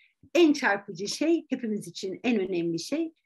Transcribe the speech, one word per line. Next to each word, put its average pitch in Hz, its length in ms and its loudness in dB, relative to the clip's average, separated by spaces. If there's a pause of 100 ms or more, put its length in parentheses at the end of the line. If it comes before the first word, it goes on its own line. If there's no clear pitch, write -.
(340)
en 320 200 6
çarpıcı 202 540 -2
şey, 311 420 0
hepimiz 214 380 -4
için 190 360 -8
en 240 160 2
önemli 170 400 -2
şey, 320 340 -4 (120)